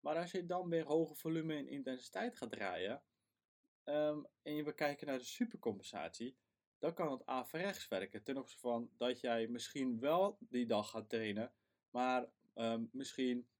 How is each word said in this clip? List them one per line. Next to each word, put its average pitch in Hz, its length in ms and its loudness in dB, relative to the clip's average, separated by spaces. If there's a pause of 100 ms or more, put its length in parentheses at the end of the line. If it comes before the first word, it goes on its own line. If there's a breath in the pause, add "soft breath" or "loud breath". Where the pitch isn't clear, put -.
maar 151 160 0
als 170 140 0
je 175 160 -2
dan 180 220 0
weer 165 160 4
hoge 156 300 4
volume 160 400 0
en 143 140 -4
intensiteit 135 680 -4
gaat 113 140 -6
draaien, 101 520 -2 (800)
ehm, 151 380 2 (200)
en 151 220 -4
we 151 100 -2
kijken 143 320 0
naar 135 120 -2
de 123 60 -8
supercompensatie, 110 1120 -4 (420)
dan 165 160 0
kan 165 160 0
het 131 160 -4
averechts 160 640 -2
werken 98 340 -2
ten 135 140 -2
opzichte - 240 -8
van 120 360 0
dat 123 240 0
jij 117 280 2
misschien 123 520 -2
wel 165 400 4
die 123 260 0
dag 104 240 4
gaat 110 180 -8
trainen, 110 440 0 (380)
maar, 127 400 2 (240)
ehm, 113 380 2
misschien 127 560 0 (120)